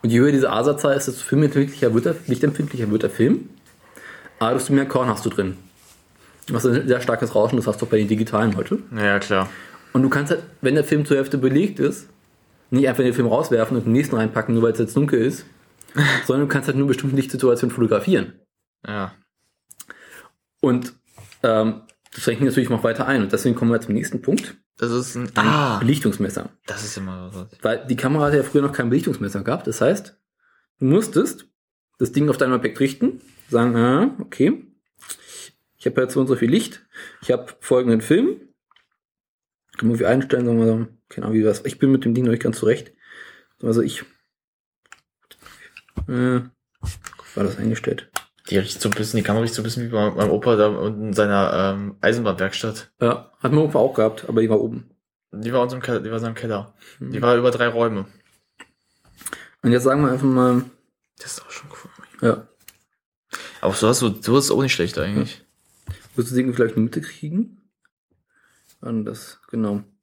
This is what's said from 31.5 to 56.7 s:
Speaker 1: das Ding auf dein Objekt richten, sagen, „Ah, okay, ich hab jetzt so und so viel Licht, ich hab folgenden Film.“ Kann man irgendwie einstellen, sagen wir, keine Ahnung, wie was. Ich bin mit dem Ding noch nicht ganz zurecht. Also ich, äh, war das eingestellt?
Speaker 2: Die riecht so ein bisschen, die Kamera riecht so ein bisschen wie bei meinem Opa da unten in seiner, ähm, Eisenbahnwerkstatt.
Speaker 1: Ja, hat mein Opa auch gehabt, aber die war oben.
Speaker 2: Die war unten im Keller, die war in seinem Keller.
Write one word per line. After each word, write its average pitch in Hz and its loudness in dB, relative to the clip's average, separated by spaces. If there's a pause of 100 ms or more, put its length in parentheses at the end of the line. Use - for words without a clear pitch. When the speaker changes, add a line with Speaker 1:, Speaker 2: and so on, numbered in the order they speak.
Speaker 1:
das 120 -2
Ding 147 2
auf 131 0
dein 127 2
Objekt 123 -2
richten, 135 0 (280)
sagen, 117 2
„Ah, 135 2
okay, - 0 (1120)
ich - -14
hab 120 -2
jetzt 127 0
so 139 0
und 127 2
so 123 2
viel 117 0
Licht, - -2 (360)
ich - -4
hab - -4
folgenden 123 2
Film.“ 254 2 (1400)
Kann 113 0
man 117 4
irgendwie 117 0
einstellen, 127 2
sagen 117 2
wir, 113 2 (200)
keine - -10
Ahnung, 110 0
wie 107 2
was. 104 0
Ich - -6
bin 135 4
mit 135 2
dem 117 2
Ding 127 0
noch 113 2
nicht 117 -2
ganz 117 -2
zurecht. - 0 (680)
Also 117 2
ich, - -4 (2000)
äh, 123 0 (920)
war 101 0
das 95 -2
eingestellt? - -4 (380)
Speaker 2:
Die 98 2
riecht - -2
so 110 0
ein 104 -2
bisschen, 107 -4
die 101 0
Kamera 110 0
riecht 113 -4
so 110 -6
ein 110 -6
bisschen 117 -4
wie 117 -8
bei 104 0
meinem 101 0
Opa 110 2
da 107 4
unten 107 -4
in 104 -4
seiner, 98 2
ähm, 101 -10
Eisenbahnwerkstatt. 107 -2 (100)
Speaker 1:
Ja, - -2
hat 131 0
mein 151 4
Opa 151 2
auch 135 4
gehabt, 110 0
aber 113 2
die 110 2
war 107 4
oben. 120 -6 (420)
Speaker 2:
Die 110 -8
war 127 2
unten 127 -2
im 127 -10
Keller, 117 -4
die 107 -8
war 113 -6
in 113 -6
seinem 113 -6
Keller. 107 -8 (260)